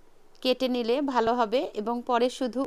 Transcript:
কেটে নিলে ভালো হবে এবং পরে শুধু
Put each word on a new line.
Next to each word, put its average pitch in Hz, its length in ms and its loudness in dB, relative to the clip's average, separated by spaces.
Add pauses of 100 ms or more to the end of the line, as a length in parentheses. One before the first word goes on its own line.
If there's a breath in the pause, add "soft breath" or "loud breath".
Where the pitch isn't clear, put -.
(420)
কেটে 254 260 2
নিলে 240 340 0
ভালো 240 320 2
হবে 233 260 2 (140)
এবং 226 280 -4
পরে 240 280 2
শুধু 247 360 -4